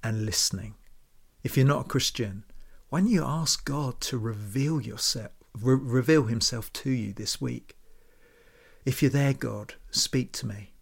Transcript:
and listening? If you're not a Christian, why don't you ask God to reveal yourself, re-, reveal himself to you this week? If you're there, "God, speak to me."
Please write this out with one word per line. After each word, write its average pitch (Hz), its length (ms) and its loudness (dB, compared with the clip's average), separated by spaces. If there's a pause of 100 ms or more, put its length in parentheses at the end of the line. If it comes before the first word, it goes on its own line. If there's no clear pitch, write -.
and 110 240 -2
listening? 107 480 -2 (680)
If - 120 0
you're 131 80 6
not 139 220 2
a - 20 -14
Christian, 107 560 -2 (440)
why 151 120 0
don't 202 80 6
you 185 160 4
ask 147 400 0
God 143 380 -4
to - 160 -4
reveal 113 640 -2
yourself, - 500 -4 (240)
re-, 123 220 4
reveal 135 480 6
himself 113 480 -2
to - 180 -4
you 110 220 -2
this - 280 -6
week? 120 360 -6 (1080)
If 131 160 0
you're 135 100 6
there, 139 220 4
"God, 110 420 -6 (180)
speak - 400 0
to - 140 -8
me." 101 360 -8